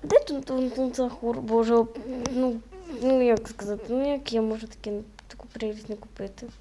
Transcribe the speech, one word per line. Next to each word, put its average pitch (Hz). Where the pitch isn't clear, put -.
Де 311
Тун-Тун-Тун 262
Сахур? 240
Боже, 226
ну, 247
ну, 254
як 226
сказати, 208
ну, 269
як 285
я 226
можу 220
таке, 208
таку -
прелість 220
не 208
купити? -